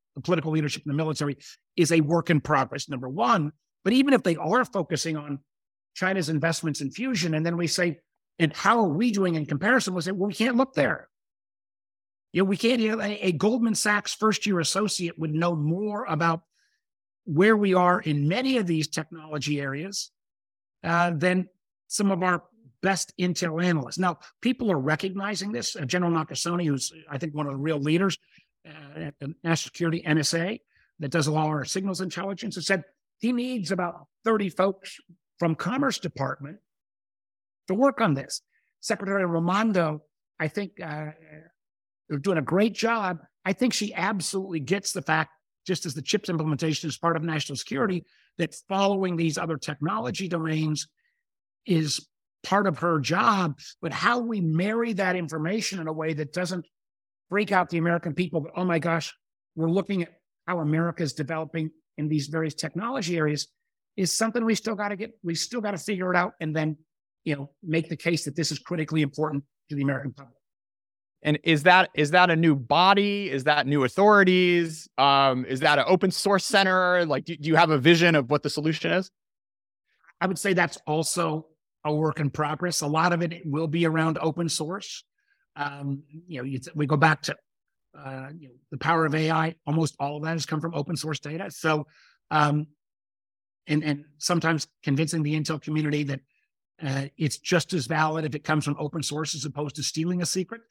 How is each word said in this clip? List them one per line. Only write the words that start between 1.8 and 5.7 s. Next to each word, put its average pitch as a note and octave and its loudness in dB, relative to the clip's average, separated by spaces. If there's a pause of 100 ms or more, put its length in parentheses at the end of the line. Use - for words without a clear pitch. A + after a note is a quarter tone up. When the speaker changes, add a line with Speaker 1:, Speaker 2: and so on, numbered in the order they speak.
Speaker 1:
a E3 6
work D#3 0
in D#3+ 4
progress, C3+ -2
number C3 -8
one. F3 2 (320)
But G3 2
even C4+ 6
if B3+ 4
they E3+ 2
are F#3+ 0
focusing D#3+ -4
on D3 -6 (560)